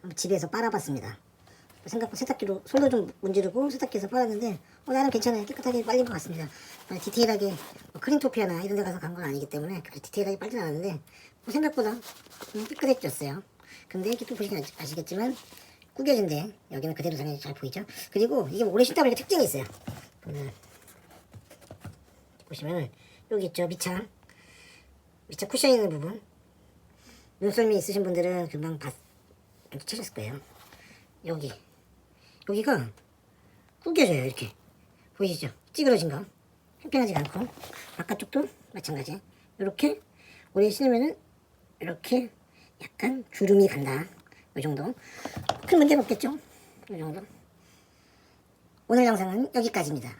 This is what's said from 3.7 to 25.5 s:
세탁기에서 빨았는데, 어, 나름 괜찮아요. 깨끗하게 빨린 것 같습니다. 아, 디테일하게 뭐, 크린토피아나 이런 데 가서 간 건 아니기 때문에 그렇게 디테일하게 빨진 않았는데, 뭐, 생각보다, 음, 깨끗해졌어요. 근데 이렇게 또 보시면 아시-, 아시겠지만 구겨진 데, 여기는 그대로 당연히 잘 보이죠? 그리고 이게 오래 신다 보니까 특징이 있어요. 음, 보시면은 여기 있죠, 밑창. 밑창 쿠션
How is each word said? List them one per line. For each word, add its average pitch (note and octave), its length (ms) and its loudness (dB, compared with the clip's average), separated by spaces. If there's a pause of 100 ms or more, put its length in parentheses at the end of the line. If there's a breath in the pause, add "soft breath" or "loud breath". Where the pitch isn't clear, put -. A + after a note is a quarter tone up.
세탁기에서 A#3 380 -4
빨았는데, A3+ 500 0 (280 soft breath)
어, C#4 60 -2
나름 C4+ 180 4
괜찮아요. A3+ 360 0
깨끗하게 B3 380 -2
빨린 B3 200 4
것 A#3+ 100 -6
같습니다. D#3+ 340 -6 (400 loud breath)
아, F#3 100 -8
디테일하게 G#3 480 2
뭐, - 540 -10
크린토피아나 A#3 640 0
이런 G3+ 140 -2
데 G3+ 60 0
가서 F#3 160 -4
간 E3+ 160 -8
건 F3 100 -10
아니기 C#3+ 240 -4
때문에 D#3+ 340 -6
그렇게 - 180 -16
디테일하게 G3 380 -4
빨진 G#3+ 200 -6
않았는데, E3 420 -4 (440 loud breath)
뭐, A#3 80 -10
생각보다, C#4+ 400 2
음, - 760 -12
깨끗해졌어요. E3+ 720 0 (480 loud breath)
근데 F#3+ 220 -4
이렇게 A#3+ 160 -4
또 B3+ 80 -8
보시면 G3+ 300 -6
아시-, - 120 -16
아시겠지만 F3 600 -6 (580 loud breath)
구겨진 C4+ 320 2
데, E3 260 -4 (200)
여기는 D3+ 240 -6
그대로 D#3 200 -4
당연히 C#3+ 220 -6
잘 D3 160 -10
보이죠? C#3 300 -10 (260 loud breath)
그리고 A3+ 400 2
이게 G3 140 0
오래 G3+ 180 6
신다 B3+ 200 4
보니까 B3 140 6
특징이 E4+ 280 2
있어요. C#3+ 200 -2 (640)
음, C#3+ 240 -8 (2000)
보시면은 D3+ 420 -6 (400 soft breath)
여기 G3+ 160 0
있죠, F3 220 -2
밑창. F3+ 380 -4 (1200 loud breath)
밑창 G3+ 200 -8
쿠션 C4+ 220 4